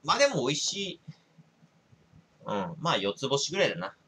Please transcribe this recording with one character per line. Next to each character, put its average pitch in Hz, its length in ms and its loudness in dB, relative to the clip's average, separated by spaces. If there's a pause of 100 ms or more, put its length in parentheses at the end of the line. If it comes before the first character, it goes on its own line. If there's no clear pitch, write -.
ま 175 120 4
あ - 20 0
で 285 100 6
も 165 180 2
美 143 80 2
味 - 20 0
し - 200 -2
い。 196 240 -6 (1500)
う 104 80 -4
ん、 90 260 -4
ま 170 120 0
あ 120 60 2
四 98 160 0
つ - 140 -6
星 139 240 0
ぐ 185 60 -4
ら 185 80 4
い 123 40 2
だ 92 60 -4
な。 175 200 -8 (120)